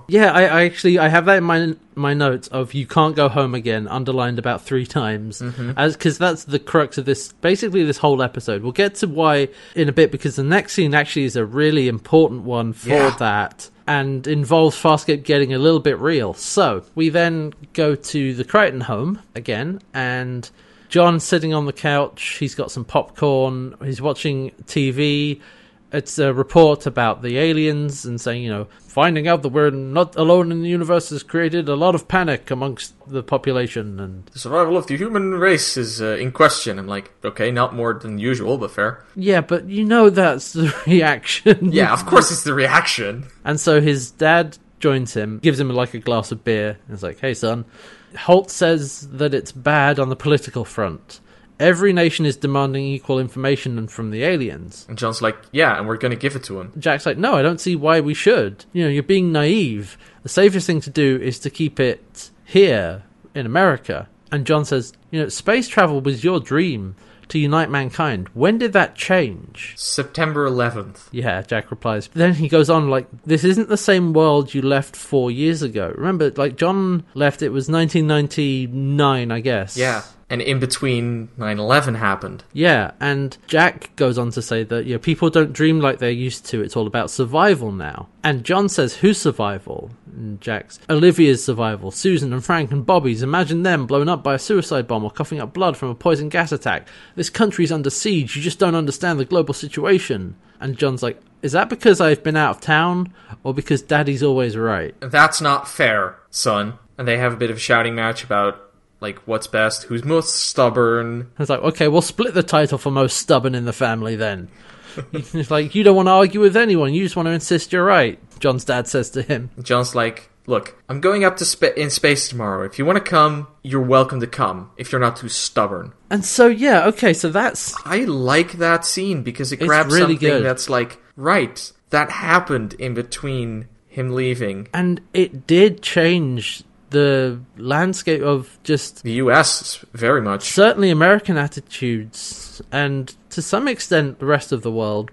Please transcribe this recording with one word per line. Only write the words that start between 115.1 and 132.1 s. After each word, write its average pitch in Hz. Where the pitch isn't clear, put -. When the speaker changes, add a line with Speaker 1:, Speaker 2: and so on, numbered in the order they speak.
Speaker 1:
It's 151
like, 151
"You 214
don't 196
wanna 185
argue 190
with 202
anyone, 170
you 185
just 185
wanna 165
insist 165
you're 180
right," 165
John's 127
dad 123
says 127
to 131
him. 127
Speaker 2:
John's 123
like, 113
"Look, 113
I'm 139
going 196
up 185
to 175
spa-, -
in 147
space 143
tomorrow. 101
If -
you 139
wanna 190
come, 151
you're 135
welcome 131
to 117
come, 92
if 123
you're 127
not 117
too 117
stubborn." 95
Speaker 1:
And 196
so, 240
yeah, 226
okay, 220
so 160
that's 202
Speaker 2:
I 190
like 147
that 170
scene 185
because 127
it 135
Speaker 1:
It's 151
Speaker 2:
grabs 151
Speaker 1:
really 165
Speaker 2:
something 147
Speaker 1:
good. 131
Speaker 2:
that's 131
like, 120
right, 147
that 147